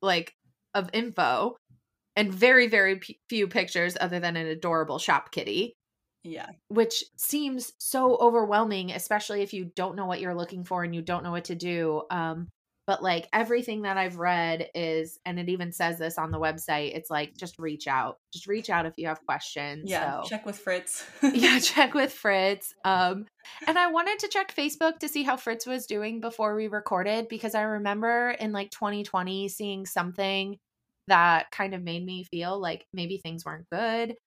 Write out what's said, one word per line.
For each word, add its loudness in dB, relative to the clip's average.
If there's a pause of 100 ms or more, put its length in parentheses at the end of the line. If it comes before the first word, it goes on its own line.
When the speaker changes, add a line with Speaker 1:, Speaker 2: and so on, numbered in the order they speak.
Speaker 1:
like, 2 (400)
of 0
info 0 (600)
and 2
very, 8
very 4
p-, -16
few 2
pictures 0
other 0
than -2
an -2
adorable 0
shop 2
kitty. -4 (500)
Speaker 2:
Yeah. -12 (180)
Speaker 1:
Which 2 (120)
seems -4
so 2
overwhelming, 4
especially -2
if -4
you -6
don't -2
know -4
what -2
you're -4
looking -6
for -4
and -4
you -4
don't -4
know -6
what -4
to -6
do. 0
Um, -2 (380)
but, 0
like, 0
everything 0
that 0
I've 0
read 2
is, -2
and -4
it -2
even -2
says 0
this -4
on -2
the -2
website, -2
it's -8
like, -2
just -12
reach -6
out. 0 (140)
Just -14
reach -2
out 2
if -6
you -6
have -6
questions, -6
Speaker 2:
Yeah, -2
Speaker 1:
so. -8
Speaker 2:
check -8
with -8
Fritz. -6
<laughs> -2
Speaker 1:
Yeah, 6
check 4
with 2
Fritz. 2 (100)
Um, 2 (400)
and 4
I 6
wanted 0
to -4
check -2
Facebook 0
to -6
see -2
how 2
Fritz -4
was -4
doing -4
before -2
we 0
recorded, 0
because -4
I 2
remember 0
in, -2
like, -4
twenty -4
twenty -4
seeing -6
something -2 (500)
that 6
kind -4
of -6
made -6
me -8
feel -4
like -6
maybe -4
things -10
weren't -12
good -2 (120)